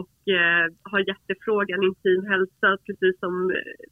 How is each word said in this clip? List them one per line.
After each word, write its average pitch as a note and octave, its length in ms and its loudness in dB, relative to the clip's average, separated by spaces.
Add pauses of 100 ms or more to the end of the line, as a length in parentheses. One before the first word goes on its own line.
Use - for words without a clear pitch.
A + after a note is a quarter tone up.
och, - 120 -14 (260)
eh, E3+ 260 4 (260)
har G3+ 80 0 (100)
hjärtefrågan G3 800 -2
intim F#3+ 320 0 (120)
hälsa, F#3+ 360 0 (160)
precis F#3 380 0
som, F3+ 100 -4 (240)
eh, - 220 -10 (120)